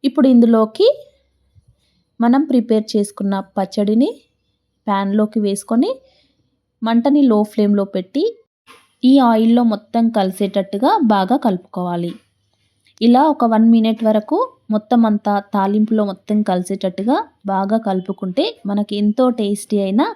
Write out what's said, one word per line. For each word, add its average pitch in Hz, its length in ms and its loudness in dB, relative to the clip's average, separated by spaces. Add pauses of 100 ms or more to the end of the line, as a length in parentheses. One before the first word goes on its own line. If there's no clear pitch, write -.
ఇప్పుడు 269 240 2
ఇందులోకి 233 600 4 (1300)
మనం 240 300 2
ప్రిపేర్ 226 420 0
చేసుకున్న 202 440 -4 (180)
పచ్చడిని 208 560 -2 (760)
ప్యాన్‌లోకి 208 520 -2
వేసుకొని 220 500 -2 (920)
మంటని 233 480 2
లో 214 140 4
ఫ్లేమ్‌లో 208 420 0
పెట్టి 196 380 -6 (800)
ఈ 254 100 6 (160)
ఆయిల్లో 226 340 2
మొత్తం 226 460 -2
కలిసేటట్టుగా 202 840 -2 (220)
బాగా 196 240 2
కలుపుకోవాలి. 175 760 -4 (880)
ఇలా 240 300 4
ఒక 285 140 -2
వన్ 226 260 2
మినిట్ 226 380 2
వరకు 214 300 -2 (300)
మొత్తం 214 360 0
అంతా 208 280 -2 (220)
తాలింపులో 214 500 0
మొత్తం 202 380 -6
కలిసేటట్టుగా 196 720 -4 (280)
బాగా 196 340 -2
కలుపుకుంటే 190 680 -4 (200)
మనకి 208 320 -4
ఎంతో 208 340 0
టేస్టీ 208 540 -4
అయిన 202 180 0 (120)